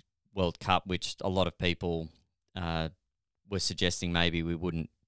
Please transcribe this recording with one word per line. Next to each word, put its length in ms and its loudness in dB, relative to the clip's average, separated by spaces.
World 280 0
Cup, 260 2
which 340 -2
a 80 -2
lot 160 2
of 120 -4
people, 500 0
uh, 340 -2
were 100 -2
suggesting 540 0
maybe 280 2
we 140 -2
wouldn't 340 -2